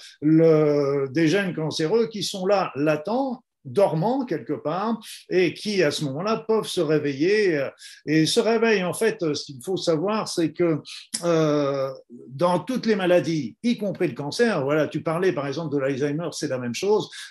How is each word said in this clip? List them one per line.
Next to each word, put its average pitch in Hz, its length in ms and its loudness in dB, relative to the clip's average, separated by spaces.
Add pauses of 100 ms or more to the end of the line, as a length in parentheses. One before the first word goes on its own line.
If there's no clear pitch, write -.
(220)
le, 147 880 4
des 156 180 2
gènes 185 260 0
cancéreux 160 540 0
qui 208 160 -8
sont 185 220 -6
là, 190 300 2
latents, 175 680 -2 (260)
dormants 185 580 2
quelque - 280 -6
part, 190 460 -4 (280)
et 175 280 2
qui, 202 260 -2
à 147 80 4
ce - 160 -2
moment-là, 196 420 -4
peuvent 214 200 0
se - 140 -2
réveiller. 151 880 0 (380)
Et 156 220 4
ce 233 120 2
réveil, 220 440 2
en 175 100 -2
fait, 175 400 -2
ce 143 100 -6
qu'il 135 220 -16
faut 190 100 -2
savoir, 175 520 0
c'est 165 260 -2
que, 165 280 0 (420)
euh, 147 680 2 (380)
dans 170 320 2
toutes 247 260 -4
les 220 100 4
maladies, 170 680 2
y 233 160 0
compris 165 280 -2
le 117 60 -6
cancer, 147 500 0
voilà, 147 240 2
tu 147 140 -6
parlais, 175 300 0
par 139 160 -4
exemple, 143 260 -6
de 143 60 0
l'Alzheimer, 143 520 -2
c'est - 160 -6
la 135 120 -4
même 120 160 -4
chose, 202 340 0 (200)